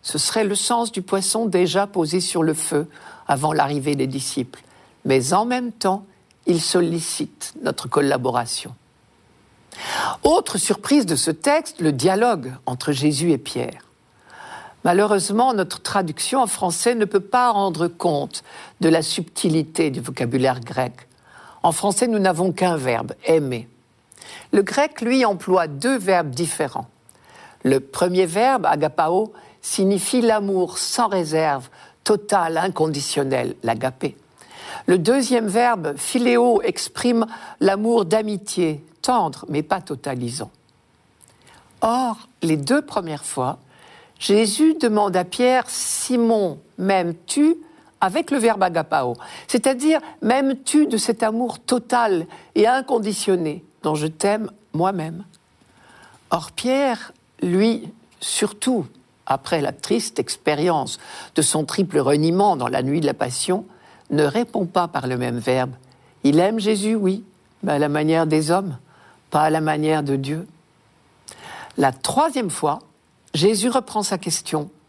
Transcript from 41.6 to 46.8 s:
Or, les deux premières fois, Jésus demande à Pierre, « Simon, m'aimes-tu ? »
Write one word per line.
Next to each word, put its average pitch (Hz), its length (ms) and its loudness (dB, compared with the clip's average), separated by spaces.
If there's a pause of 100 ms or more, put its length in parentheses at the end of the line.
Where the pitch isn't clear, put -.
Or, 233 360 0 (240)
les 160 160 0
deux 233 240 0
premières 170 440 -6
fois, 131 340 -4 (580)
Jésus 226 640 4
demande 208 360 2
à 180 100 2
Pierre, « 247 420 2
Simon, 226 920 0 (200)
m'aimes-tu ? » 190 800 2 (440)